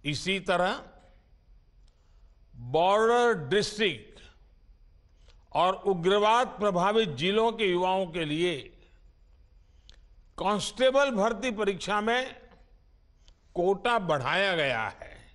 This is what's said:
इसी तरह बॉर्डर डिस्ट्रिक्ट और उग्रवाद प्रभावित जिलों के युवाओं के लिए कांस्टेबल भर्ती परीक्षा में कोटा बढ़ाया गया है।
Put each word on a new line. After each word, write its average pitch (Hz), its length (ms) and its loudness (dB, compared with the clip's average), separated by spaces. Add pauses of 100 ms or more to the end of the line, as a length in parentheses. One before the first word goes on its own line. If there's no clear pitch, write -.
इसी 175 340 -4
तरह 185 440 -2 (1900)
बॉर्डर 220 640 4 (160)
डिस्ट्रिक्ट 196 720 -2 (1300)
और 180 200 2 (140)
उग्रवाद 208 600 2 (120)
प्रभावित 202 560 2
जिलों 208 360 0
के 220 140 -4
युवाओं 185 420 0
के 165 180 -6
लिए 160 300 -2 (1800)
कांस्टेबल 254 760 2
भर्ती 226 420 -2
परीक्षा 202 480 -2
में 247 340 -2 (1200)
कोटा 196 460 0
बढ़ाया 170 540 0
गया 123 360 -2
है। - 200 -20 (240)